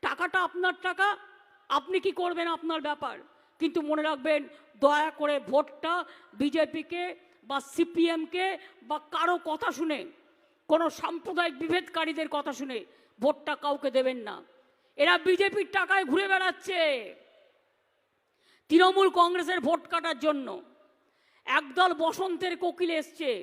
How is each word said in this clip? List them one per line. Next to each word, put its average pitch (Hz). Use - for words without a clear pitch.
টাকাটা 349
আপনার 359
টাকা, 370
আপনি 294
কি 381
করবেন 339
আপনার 320
ব্যাপার, 294
কিন্তু 330
মনে 302
রাখবেন 294
দয়া 294
করে 294
ভোটটা 294
বিজেপিকে 311
বা 277
সিপিএমকে 339
বা 294
কারো 339
কথা 311
শুনে, 302
কোনো 330
সাম্প্রদায়িক 339
বিভেদকারীদের 320
কথা 285
শুনে 262
ভোটটা 285
কাউকে 285
দেবেন 262
না। 202
এরা 320
বিজেপির 392
টাকায় 381
ঘুরে 370
বেড়াচ্ছে 370
তৃণমূল 370
কংগ্রেসের 349
ভোট 330
কাটার 330
জন্য। 285
একদল 311
বসন্তের 349
কোকিল 349
এসছে 294